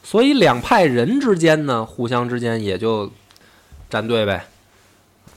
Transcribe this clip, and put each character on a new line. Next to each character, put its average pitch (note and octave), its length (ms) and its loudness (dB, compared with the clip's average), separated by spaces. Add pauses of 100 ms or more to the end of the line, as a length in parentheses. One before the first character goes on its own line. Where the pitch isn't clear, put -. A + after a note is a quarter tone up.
所 G#3+ 200 0
以 C#4 100 4
两 E3 260 2
派 G3 260 2
人 D3 360 0
之 A#3 160 2
间 D#3 300 2
呢， A#2 180 -2
互 A#2+ 240 -6
相 B2 180 -2
之 A#2+ 140 -4
间 A2+ 240 -4
也 F#2+ 140 -2
就 G#2+ 320 -2 (800)
站 A2+ 180 -6
队 A2+ 160 0
呗。 F#2+ 220 -4 (920)